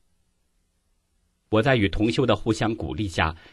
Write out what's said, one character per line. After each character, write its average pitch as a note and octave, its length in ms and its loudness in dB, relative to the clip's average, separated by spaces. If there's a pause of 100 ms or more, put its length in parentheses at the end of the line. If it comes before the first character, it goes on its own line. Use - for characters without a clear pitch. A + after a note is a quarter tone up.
(1500)
我 A2 140 2
在 C3 140 2
与 G2 120 2
同 A2 220 0
修 C3 160 0
的 A2 80 2
互 A2 180 -2
相 A2+ 220 -2
鼓 D2 200 -8
励 G#2 120 -4
下， E2 300 0 (160)